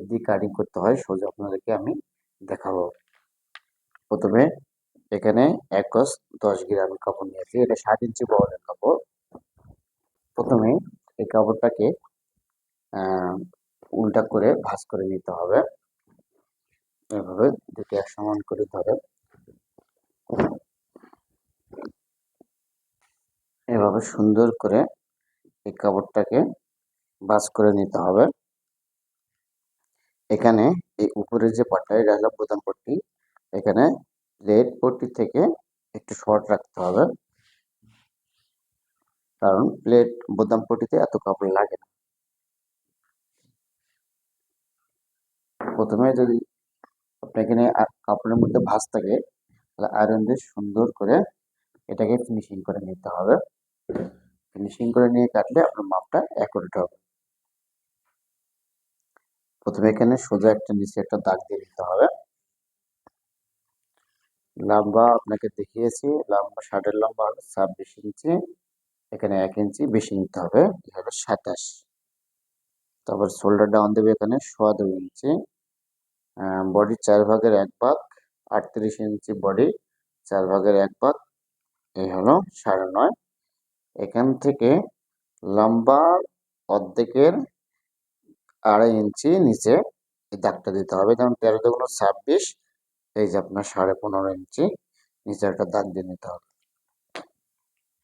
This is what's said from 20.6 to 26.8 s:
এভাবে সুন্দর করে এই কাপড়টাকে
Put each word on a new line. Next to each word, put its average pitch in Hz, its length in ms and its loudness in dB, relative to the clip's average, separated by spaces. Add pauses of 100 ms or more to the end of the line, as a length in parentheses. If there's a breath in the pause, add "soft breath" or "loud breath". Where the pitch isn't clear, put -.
এভাবে 107 380 2
সুন্দর 107 420 2 (100)
করে 104 220 2 (840)
এই 98 120 -10
কাপড়টাকে 101 600 -2 (840)